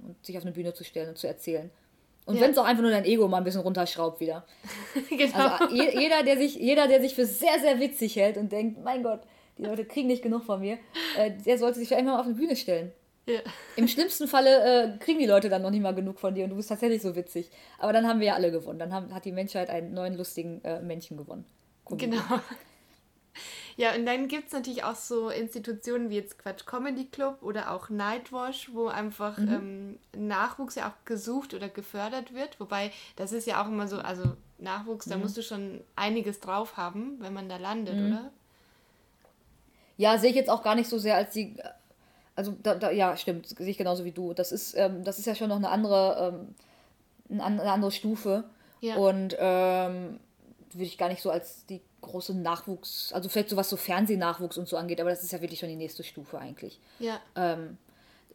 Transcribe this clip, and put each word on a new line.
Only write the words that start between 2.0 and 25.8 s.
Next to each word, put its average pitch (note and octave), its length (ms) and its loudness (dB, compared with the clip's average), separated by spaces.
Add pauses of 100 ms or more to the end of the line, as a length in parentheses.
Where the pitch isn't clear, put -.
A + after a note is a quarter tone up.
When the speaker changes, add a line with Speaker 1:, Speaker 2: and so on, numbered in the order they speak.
Speaker 1:
Und G#3 80 0
Speaker 2:
Ja. - 60 4
Speaker 1:
wenn's C#4 180 8
auch A#3 60 6
einfach A#3 180 6
nur A3+ 80 6
dein G3+ 140 4
Ego A3 220 8
mal F#3 120 2
ein F#3 40 2
bisschen F#3+ 180 0
runterschraubt E3+ 580 0
wieder. E3 260 -4 (320)
Speaker 2:
<laughs> C4 320 -6
Genau. C4+ 380 6 (100)
Speaker 1:
Also, E4+ 180 4
je-, C4 240 4
jeder, D#4 220 6
der C4+ 160 6
sich, C#4+ 160 2
jeder, C#4 340 6
der C4 140 8
sich C4+ 140 0
für B3 100 4
sehr, D#4 360 4
sehr C4+ 180 6
witzig B3 360 0
hält G#3 220 4
und G#3 140 -2
denkt, G#3+ 320 -2
„Mein B3+ 180 -2
Gott, A3+ 200 -2 (360)
die - 60 -8
Leute G#3+ 220 -4
kriegen C4 220 -2
nicht B3 140 2
genug A#3 220 0
von G3+ 160 -2
mir“, G3+ 180 -4 (400)
äh, G#3+ 140 4
der G#3+ 260 4
sollte A#3+ 220 2
sich A#3 80 -4
vielleicht B3+ 180 4
mal C4 140 2
auf B3 80 0
eine A#3 80 0
Bühne D4 200 0
stellen. F3 360 -2 (340)
Speaker 2:
Ja. A#3 140 0 (380)
Speaker 1:
Im A#3 100 6
schlimmsten D4+ 400 0
Falle, B3 680 8
äh, - 20 -12
kriegen D#4+ 200 0
die C#4+ 80 4
Leute G3+ 220 8
dann F#3+ 140 2
noch F#3+ 80 0
nicht G#3 120 2
mal F#3+ 140 0
genug F#3+ 240 -4
von F#3+ 160 -2
dir F#3+ 80 0
und F#3+ 60 -4
du G3 80 -8
bist G#3 100 -6
tatsächlich A3+ 340 0
so F#3 140 -2
witzig. E3+ 340 -6 (300)
Aber G#3 140 2
dann A3+ 120 6
haben A3+ 140 2
wir G#3 80 4
ja G3+ 60 4
alle F3+ 180 2
gewonnen. E3 280 -4
Dann F3 140 -6
haben, F#3 200 -6
hat F#3 100 -12
die G3 80 -8
Menschheit F#3 380 -4
einen E3+ 240 -6
neuen F#3 240 -4
lustigen, E3+ 480 -8
äh, E3 160 -6
Menschen E3+ 340 -10
gewonnen. D3 300 -14 (400)
Comedian. A#3 260 -4
Speaker 2:
Genau. A3+ 300 0 (1400)
Ja, A#3 180 2
und A#3 100 -2
dann B3+ 220 0
gibt's D4 240 -8
natürlich B3+ 320 -6
auch A3+ 140 -4
so A3+ 320 -4
Institutionen A3+ 800 -6